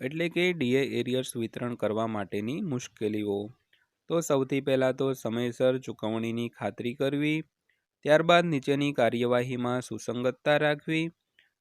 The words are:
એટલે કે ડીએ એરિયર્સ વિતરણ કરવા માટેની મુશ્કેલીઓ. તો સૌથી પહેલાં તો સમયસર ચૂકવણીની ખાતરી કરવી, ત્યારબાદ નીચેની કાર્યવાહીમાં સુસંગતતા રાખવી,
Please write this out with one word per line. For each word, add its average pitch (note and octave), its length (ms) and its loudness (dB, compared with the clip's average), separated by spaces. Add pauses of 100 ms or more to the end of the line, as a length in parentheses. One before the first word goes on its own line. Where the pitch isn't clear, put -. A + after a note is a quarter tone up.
એટલે D#3+ 280 -4
કે E3+ 200 0
ડીએ C3+ 320 2 (120)
એરિયર્સ B2 420 -2
વિતરણ A#2+ 400 -6
કરવા A2 320 -2
માટેની G#2+ 540 -4
મુશ્કેલીઓ. G#2+ 800 -4 (720)
તો E3 120 0
સૌથી C#3 400 0
પહેલાં C3 360 2
તો C3+ 160 0
સમયસર A#2+ 680 0
ચૂકવણીની A2+ 680 -4
ખાતરી A2+ 460 -6
કરવી, D3 440 0 (640)
ત્યારબાદ E3 400 6
નીચેની C#3+ 480 0
કાર્યવાહીમાં B2 920 2
સુસંગતતા B2 720 -2
રાખવી, D3+ 480 0 (560)